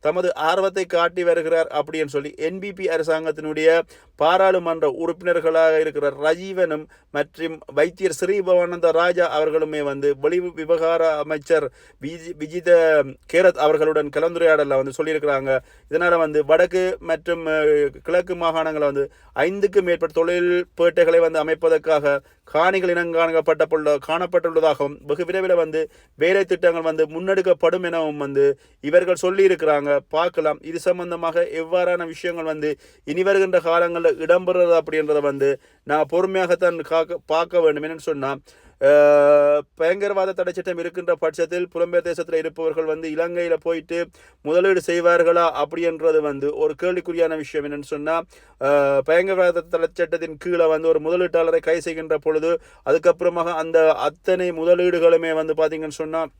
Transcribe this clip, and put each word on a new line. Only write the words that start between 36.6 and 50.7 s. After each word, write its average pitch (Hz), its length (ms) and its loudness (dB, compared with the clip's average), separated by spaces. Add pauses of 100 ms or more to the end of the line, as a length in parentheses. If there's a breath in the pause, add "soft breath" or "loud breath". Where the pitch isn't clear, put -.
காக்க-, 160 460 -2
பார்க்க 165 340 0
வேண்டும். 151 220 2
என்னன்னு 160 140 -8
சொன்னா, 139 400 -6 (440 soft breath)
அஹ், 147 840 6 (140)
பயங்கரவாத 190 560 -2
தடை 180 200 -4
சட்டம் 180 260 -8
இருக்கின்ற 170 360 -4
பட்சத்தில் 170 540 -4
புலம்பெயர் 175 380 -2
தேசத்துல 170 280 -6
இருப்பவர்கள் 160 500 -2
வந்து 160 240 -6
இலங்கையில 170 460 -2
போயிட்டு 170 520 -4 (360 soft breath)
முதலீடு 180 440 2
செய்வார்களா 170 680 4
அப்படின்றது 160 640 -2
வந்து 143 360 -4
ஒரு 151 280 -2
கேள்விக்குறியான 170 540 -2
விஷயம். 147 300 -8
என்னன்னு 147 140 -10
சொன்னா, 151 420 -6 (380 soft breath)
அஹ், 139 440 2
பயங்கரவாத 175 560 2
தடை 165 320 -2
சட்டத்தின் 160 440 -4
கீழே 170 300 0
வந்து 160 220 2